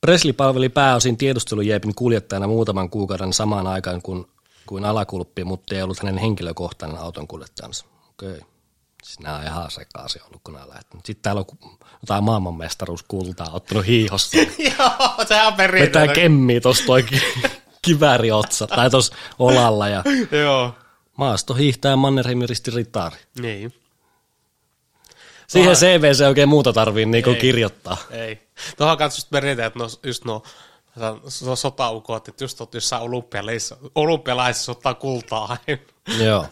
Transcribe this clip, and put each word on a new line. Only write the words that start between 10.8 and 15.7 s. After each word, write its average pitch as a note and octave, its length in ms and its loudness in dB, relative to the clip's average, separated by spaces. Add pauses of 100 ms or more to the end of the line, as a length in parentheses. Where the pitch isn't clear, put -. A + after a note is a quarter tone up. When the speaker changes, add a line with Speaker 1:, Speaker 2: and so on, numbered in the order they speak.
Speaker 1:
Sitten - 180 -14
täällä G2+ 160 -2
on F#2 60 -6
ku-, - 320 -20 (260)
jotain G#2 200 0
maailmanmestaruuskultaa F2+ 1300 -4
ottanut F#2+ 340 -4
hiihossa. A2 500 2 (160)
Speaker 2:
<laughs> D4 240 -2
Joo, B3 500 0
sehän G#3+ 200 4
on G#3+ 60 2
perinteinen. F#3 480 4